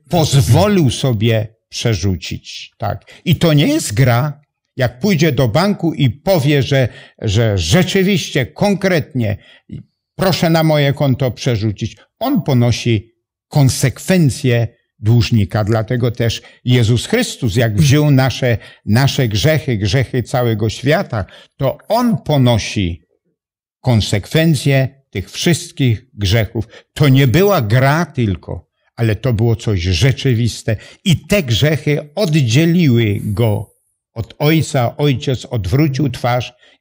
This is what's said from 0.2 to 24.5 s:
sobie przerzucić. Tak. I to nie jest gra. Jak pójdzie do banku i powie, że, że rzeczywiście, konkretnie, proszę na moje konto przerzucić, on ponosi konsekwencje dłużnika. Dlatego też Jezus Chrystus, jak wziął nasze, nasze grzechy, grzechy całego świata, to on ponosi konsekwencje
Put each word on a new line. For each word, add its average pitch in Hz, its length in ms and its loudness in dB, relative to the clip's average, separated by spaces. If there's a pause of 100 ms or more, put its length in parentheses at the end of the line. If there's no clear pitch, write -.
sobie 113 640 -2 (140)
przerzucić. - 1080 -6
Tak. - 260 -8 (200)
I 165 120 2
to 165 160 0
nie 147 160 2
jest 294 260 -4
gra. 120 460 0 (360)
Jak 127 220 -2
pójdzie 170 340 0
do 127 160 0
banku 170 460 -2
i 135 160 0
powie, 147 520 0
że, 131 260 0 (340)
że 104 360 0
rzeczywiście, 170 880 0
konkretnie, 165 920 -2 (760)
proszę 180 360 0
na 165 120 2
moje 147 300 2
konto 135 380 0
przerzucić, 110 680 -4 (220)
on 254 240 -2
ponosi 120 680 0 (360)
konsekwencje 131 1200 0 (300)
dłużnika. 110 680 0
Dlatego 117 460 -2
też 117 320 -4 (220)
Jezus 123 420 2
Chrystus, 143 500 -4
jak 113 200 0
wziął 147 340 4
nasze, 131 480 2 (280)
nasze 127 420 0
grzechy, 123 480 0
grzechy 113 460 -2
całego 117 480 -2
świata, 139 540 -2 (320)
to 135 220 -4 (100)
on 233 300 0
ponosi 113 840 0 (800)
konsekwencje 135 1200 0 (120)